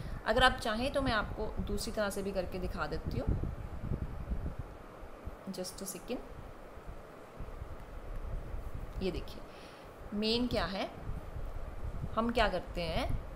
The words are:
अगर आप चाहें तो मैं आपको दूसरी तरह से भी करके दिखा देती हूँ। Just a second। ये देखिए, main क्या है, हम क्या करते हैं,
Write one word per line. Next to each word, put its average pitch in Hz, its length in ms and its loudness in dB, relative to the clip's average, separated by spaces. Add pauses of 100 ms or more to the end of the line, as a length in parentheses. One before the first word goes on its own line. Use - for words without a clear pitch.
(260)
अगर 233 160 8
आप 254 200 8
चाहें 240 300 2
तो 277 100 4
मैं 262 100 6
आपको 214 340 2 (180)
दूसरी - 280 0
तरह 202 180 2
से 196 120 -2
भी 196 100 0
करके 185 260 0
दिखा 180 280 0
देती - 320 0
हूँ। 269 80 0 (2250)
Just 185 340 -4
a 190 40 -6
second। 233 320 -4 (2750)
ये 185 80 4
देखिए, - 300 -2 (760)
main 220 320 4
क्या 233 180 4
है, 196 260 0 (1200)
हम 226 160 4
क्या 226 180 6
करते 175 340 0
हैं, 165 260 2 (280)